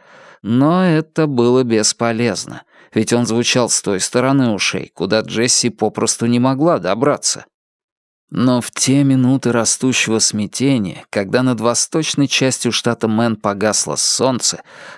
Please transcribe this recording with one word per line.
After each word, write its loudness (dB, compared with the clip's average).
Но 2
это 0
было 2
бесполезно, -2
ведь 0
он 2
звучал 0
с -2
той -2
стороны 0
ушей, -4
куда 0
Джесси 0
попросту -2
не 2
могла 2
добраться. -2
Но 0
в -8
те 2
минуты 2
растущего 0
смятения, -2
когда 0
над 0
восточной 0
частью 0
штата -2
Мэн 0
погасло -2
солнце, -2